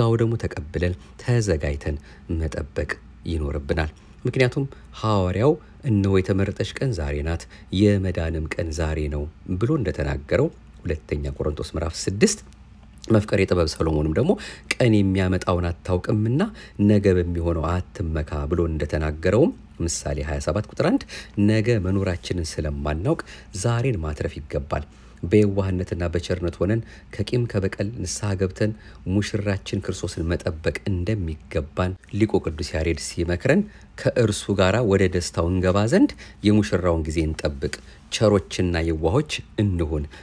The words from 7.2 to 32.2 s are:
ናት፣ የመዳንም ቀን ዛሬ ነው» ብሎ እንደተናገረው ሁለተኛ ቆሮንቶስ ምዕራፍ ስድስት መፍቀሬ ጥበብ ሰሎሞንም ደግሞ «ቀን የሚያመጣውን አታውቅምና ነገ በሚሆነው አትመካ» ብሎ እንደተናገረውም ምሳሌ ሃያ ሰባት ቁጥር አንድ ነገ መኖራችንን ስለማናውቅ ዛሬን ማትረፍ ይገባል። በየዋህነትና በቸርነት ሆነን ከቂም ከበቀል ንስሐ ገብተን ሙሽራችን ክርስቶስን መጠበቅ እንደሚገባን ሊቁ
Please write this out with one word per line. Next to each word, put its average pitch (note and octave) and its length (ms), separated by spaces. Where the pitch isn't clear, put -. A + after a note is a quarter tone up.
ናት፣ E2 220
የመዳንም F#2 760
ቀን E2+ 240
ዛሬ D#2 280
ነው» D2 140
ብሎ G#2 240
እንደተናገረው D#2 720
ሁለተኛ D2+ 520
ቆሮንቶስ - 400
ምዕራፍ E2 260
ስድስት G#2+ 420
መፍቀሬ G#2 420
ጥበብ F2 220
ሰሎሞንም D#2 460
ደግሞ C3 180
«ቀን A#2 240
የሚያመጣውን F#2 720
አታውቅምና G#2+ 760
ነገ G#2 280
በሚሆነው E2+ 540
አትመካ» E2+ 640
ብሎ E2+ 200
እንደተናገረውም D#2+ 840
ምሳሌ D2 420
ሃያ C#2+ 180
ሰባት G2+ 280
ቁጥር - 200
አንድ C4 160
ነገ A2 360
መኖራችንን F2+ 680
ስለማናውቅ D2+ 720
ዛሬን A#2 440
ማትረፍ D#2 360
ይገባል። C#2+ 480
በየዋህነትና F#2+ 840
በቸርነት F2 480
ሆነን G#2 240
ከቂም A#2+ 340
ከበቀል G2+ 500
ንስሐ G#2 380
ገብተን F#2+ 380
ሙሽራችን G2+ 760
ክርስቶስን F2 460
መጠበቅ E2+ 480
እንደሚገባን F2+ 1120
ሊቁ G#2 280